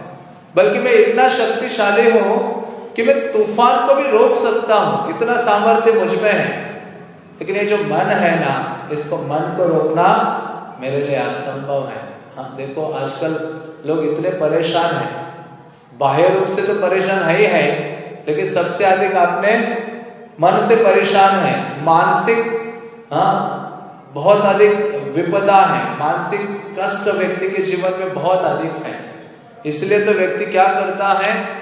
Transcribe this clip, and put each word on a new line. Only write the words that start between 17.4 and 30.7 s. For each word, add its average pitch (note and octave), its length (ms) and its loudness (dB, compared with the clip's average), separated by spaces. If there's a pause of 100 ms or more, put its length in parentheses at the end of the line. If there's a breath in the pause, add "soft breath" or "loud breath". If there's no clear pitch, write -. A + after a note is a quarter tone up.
है, E3 180 2 (640)
लेकिन F#3 260 -2
सबसे F3 300 -2
अधिक F#3+ 280 2
अपने F#3+ 460 2 (800)
मन F#3+ 280 4
से A3+ 80 6
परेशान G3 540 4
है। - 540 -2
मानसिक, G#3 760 2 (520)
हाँ, - 440 0 (580)
बहुत F#3+ 260 4
अधिक G3+ 320 4 (440)
विपदा G3 400 2
है, - 420 2
मानसिक G3 840 -4
कष्ट G3+ 280 -2
व्यक्ति F#3 420 -2
के F#3+ 120 -2
जीवन F#3 360 -2
में F#3 160 -4
बहुत F#3 240 0
अधिक D#3+ 320 -2
है, - 240 -10 (720)
इसलिए F#3+ 380 0
तो G#3+ 80 2
व्यक्ति F#3+ 340 0
क्या F#3+ 200 4
करता F#3+ 420 -2